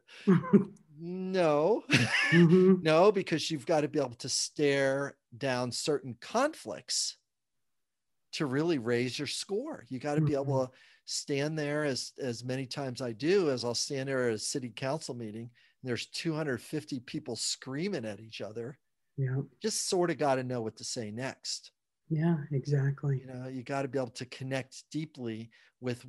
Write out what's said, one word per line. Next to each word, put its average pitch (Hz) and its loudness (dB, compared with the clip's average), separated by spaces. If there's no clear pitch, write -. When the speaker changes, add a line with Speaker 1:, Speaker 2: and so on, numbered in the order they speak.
Speaker 1:
<laughs> - 4
Speaker 2:
No. 180 2
<laughs> - 4
Speaker 1:
Mm-hmm. 180 8
Speaker 2:
No, 160 8
because 180 -2
you've 139 -4
gotta 151 4
be 147 -2
able 127 -2
to 135 -10
stare 139 0
down 123 0
certain 135 -2
conflicts - -4
to 160 -2
really 147 2
raise 120 0
your 143 -4
score. 247 -6
You 127 -8
gotta 147 0
be 151 4
Speaker 1:
Mm-hmm. 139 0
Speaker 2:
able 131 2
to 120 -16
stand 151 -4
there 147 -2
as, 131 -4
as 120 -4
many 127 -4
times 131 -8
I 120 -4
do, 160 2
as 120 -2
I'll 120 0
stand 135 -4
there 127 2
at 113 2
a 107 -4
city 123 -4
council 135 -4
meeting, 117 -10
and 131 -6
there's 117 -2
two - -4
hundred 147 -2
fifty 139 -6
people 123 -8
screaming 143 -4
at 107 -8
each 113 -14
other. 113 -8
Speaker 1:
Yeah. 131 0
Speaker 2:
Just - -4
sorta 175 2
gotta 131 2
know 123 -4
what 110 -6
to 110 -16
say 110 -6
next. - -8
Speaker 1:
Yeah, 160 2
exactly. 139 0
Speaker 2:
You 131 -18
know, 127 -10
you 131 -8
gotta 139 -4
be 131 -4
able 127 -2
to - -10
connect 131 -8
deeply 120 -8
with, 123 -6